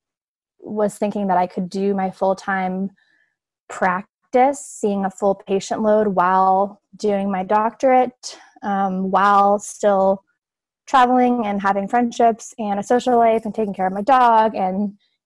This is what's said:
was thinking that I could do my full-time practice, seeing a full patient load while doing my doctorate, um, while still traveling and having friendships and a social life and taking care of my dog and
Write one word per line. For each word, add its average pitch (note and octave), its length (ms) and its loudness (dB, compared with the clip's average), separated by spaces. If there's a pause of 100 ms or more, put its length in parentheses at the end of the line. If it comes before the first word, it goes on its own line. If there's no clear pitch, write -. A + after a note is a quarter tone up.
(580)
was G#3 380 -4
thinking G#3 320 -4
that F3+ 100 0
I F3+ 80 0
could F3+ 240 -8
do G3 240 -2
my F#3+ 160 -4
full-time F#3+ 800 -4 (800)
practice, B3 960 -2
seeing G3+ 400 -4
a F#3+ 60 -4
full G3 240 0
patient G3 480 -6
load G#3+ 260 2
while F#3+ 760 0 (140)
doing G3 340 -2
my F#3+ 140 -4
doctorate, A#3 920 0 (240)
um, F#3+ 480 -2
while G3+ 480 4
still G3 640 0 (640)
traveling B3 600 2
and G3+ 140 -4
having G3 280 -2
friendships A#3 680 0
and G#3 200 -4
a G3+ 40 -4
social B3 360 0
life A3+ 260 2
and G#3+ 100 -8
taking G#3 200 -4
care F#3 120 -2
of F#3 60 -4
my G3+ 100 -6
dog A3+ 520 4
and G3 420 -4 (300)